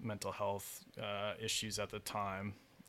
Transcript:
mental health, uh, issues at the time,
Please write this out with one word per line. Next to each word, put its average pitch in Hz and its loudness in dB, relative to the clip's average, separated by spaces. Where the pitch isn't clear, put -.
mental 101 0
health, 101 0
uh, 101 0
issues 107 2
at 101 0
the 107 -2
time, 101 0